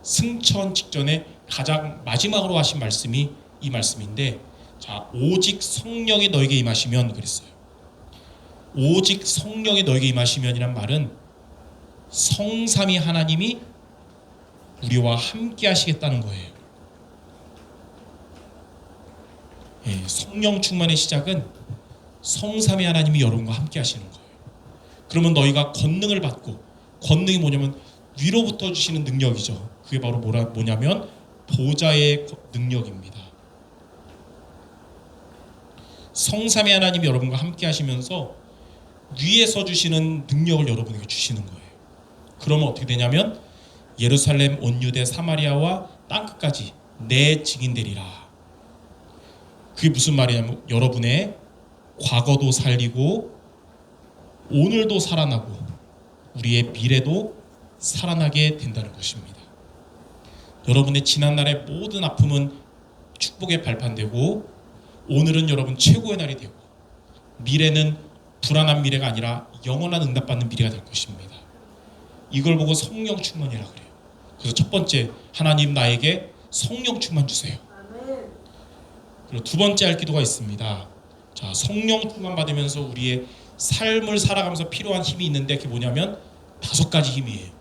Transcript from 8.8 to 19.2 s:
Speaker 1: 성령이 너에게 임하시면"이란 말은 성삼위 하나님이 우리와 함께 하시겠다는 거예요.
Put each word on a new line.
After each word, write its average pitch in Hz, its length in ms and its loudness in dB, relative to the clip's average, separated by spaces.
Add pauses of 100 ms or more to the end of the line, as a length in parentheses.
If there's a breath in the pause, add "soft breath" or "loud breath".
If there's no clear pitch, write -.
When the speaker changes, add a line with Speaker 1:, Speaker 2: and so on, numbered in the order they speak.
Speaker 1:
성령이 214 580 0
너에게 131 240 2
임하시면"이란 123 680 0
말은 120 380 -2 (960)
성삼위 208 880 0
하나님이 165 600 0 (1200)
우리와 120 320 2
함께 220 520 -4
하시겠다는 151 540 0
거예요. 95 300 -8 (3250)